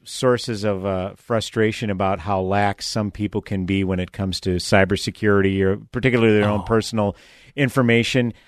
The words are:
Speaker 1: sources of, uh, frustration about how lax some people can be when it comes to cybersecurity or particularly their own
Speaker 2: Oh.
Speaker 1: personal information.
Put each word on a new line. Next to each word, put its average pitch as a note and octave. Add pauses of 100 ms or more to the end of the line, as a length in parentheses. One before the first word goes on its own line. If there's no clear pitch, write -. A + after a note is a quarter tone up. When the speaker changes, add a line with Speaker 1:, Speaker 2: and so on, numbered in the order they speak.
Speaker 1:
sources A#2
of, G2
uh, F#2+
frustration A2
about G2
how F#2+
lax G2+
some G#2
people G#2
can F#2+
be F#2+
when F#2
it F2+
comes F#2+
to F#2
cybersecurity G2
or G2 (140)
particularly A#2
their G#2
own G#2
Speaker 2:
Oh. F2+
Speaker 1:
personal G#2+ (400)
information. A#2+ (140)